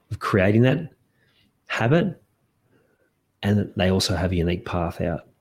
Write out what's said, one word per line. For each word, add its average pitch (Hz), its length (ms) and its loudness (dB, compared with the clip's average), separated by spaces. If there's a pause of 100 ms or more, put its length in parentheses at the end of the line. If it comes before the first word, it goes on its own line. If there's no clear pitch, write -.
(120)
of - 80 -10
creating 104 440 2
that 139 280 0 (760)
habit, 160 540 0 (1200)
and 101 360 0
they 92 120 2
also 95 260 0
have 90 180 -2
a - 20 -2
unique 87 300 -2
path 85 340 -4
out. 85 260 -6 (160)